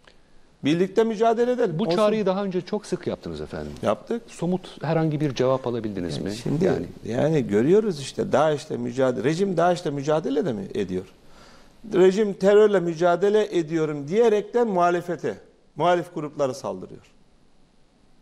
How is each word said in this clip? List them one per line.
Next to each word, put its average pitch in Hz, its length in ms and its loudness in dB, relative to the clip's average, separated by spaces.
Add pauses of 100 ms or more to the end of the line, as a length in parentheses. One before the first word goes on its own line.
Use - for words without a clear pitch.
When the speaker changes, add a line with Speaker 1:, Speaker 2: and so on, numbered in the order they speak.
(640)
Speaker 1:
Birlikte 185 400 2
mücadele 226 480 2
edelim. 220 280 0
Speaker 2:
Bu 220 40 0
Speaker 1:
Olsun. 196 120 0
Speaker 2:
çağrıyı 214 300 2
daha 190 180 0
önce 185 180 -4
çok - 240 -6
sık - 220 -6
yaptınız 82 340 -6
efendim. 76 300 -8 (100)
Speaker 1:
Yaptık. 113 460 -2
Speaker 2:
Somut - 560 -6
herhangi 160 360 0
bir 143 160 -2
cevap 127 320 0
alabildiniz 101 500 -6
Speaker 1:
Yani - 120 -6
Speaker 2:
mi? 104 60 -6
Speaker 1:
şimdi 147 300 -2
Speaker 2:
Yani. - 200 0 (200)
Speaker 1:
yani 127 420 0
görüyoruz 151 520 2
işte 110 320 -6
daeş'le 147 380 2
mücadele, 123 540 -2
rejim 170 340 0
daeş'le 170 280 2
mücadele 160 600 -2
de 131 80 -2
mi 98 200 -8
ediyor? 92 320 -4 (880)
Rejim 190 400 4
terörle 202 460 6
mücadele 175 800 2
ediyorum 151 500 -2
diyerekten 220 600 2
muhalefete, 175 720 0 (380)
muhalif 175 380 0
gruplara 147 400 -4
saldırıyor. 95 580 -12 (1120)